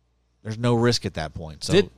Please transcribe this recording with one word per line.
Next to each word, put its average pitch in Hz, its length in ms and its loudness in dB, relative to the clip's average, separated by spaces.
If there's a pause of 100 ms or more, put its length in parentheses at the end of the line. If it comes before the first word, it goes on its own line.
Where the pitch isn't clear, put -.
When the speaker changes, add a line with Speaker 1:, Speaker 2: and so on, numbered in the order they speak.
(440)
Speaker 1:
there's 110 140 -8
no 120 180 2
risk 117 280 2
at 95 100 -6
that 76 200 -6
point. 78 300 -12
So - 80 -2
Speaker 2:
Did, 190 260 4